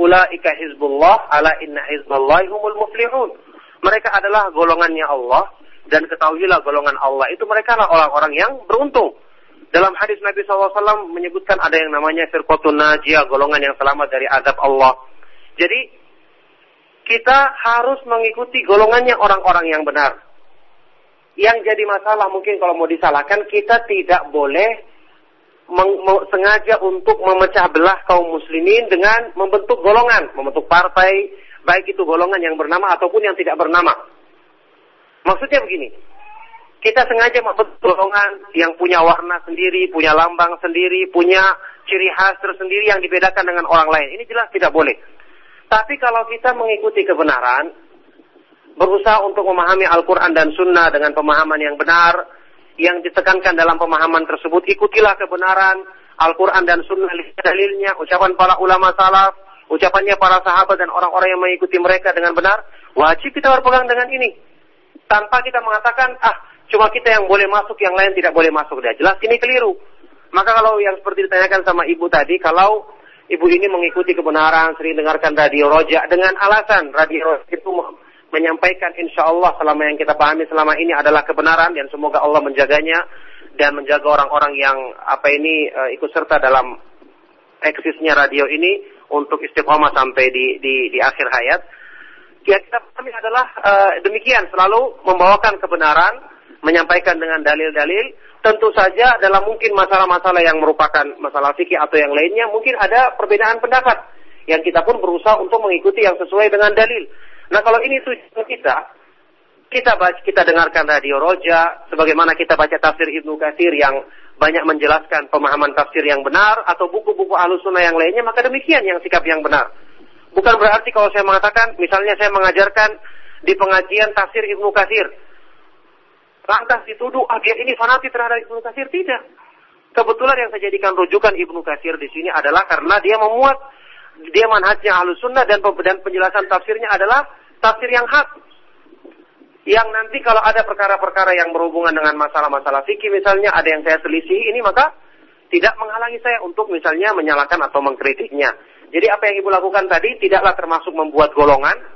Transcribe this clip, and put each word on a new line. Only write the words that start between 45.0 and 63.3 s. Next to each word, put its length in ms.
Tapi 320
kalau 320
kita 240
mengikuti 480
kebenaran, 640
berusaha 480
untuk 160
memahami 480
Al-Quran 400
dan 240
Sunnah 400
dengan 160
pemahaman 480
yang 160
benar. 640
Yang 320
ditekankan 480
dalam 160
pemahaman 480
tersebut, 480
ikutilah 480
kebenaran 640
Al-Quran 480
dan 240
Sunnah, 240
lihat 320
dalilnya, 560
ucapan 400
para 240
ulama 320
salaf, 400
ucapannya 480
para 320
sahabat 320
dan 80
orang-orang 480
yang 80
mengikuti 400
mereka 320
dengan 240
benar. 240
Wajib 400